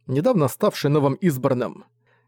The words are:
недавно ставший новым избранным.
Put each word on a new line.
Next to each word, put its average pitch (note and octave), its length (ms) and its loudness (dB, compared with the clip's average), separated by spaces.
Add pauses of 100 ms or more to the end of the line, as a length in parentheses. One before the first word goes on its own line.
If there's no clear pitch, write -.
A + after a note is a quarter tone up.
недавно D#3 400 2
ставший - 420 -2
новым C#3+ 260 2
избранным. B2+ 680 -2 (440)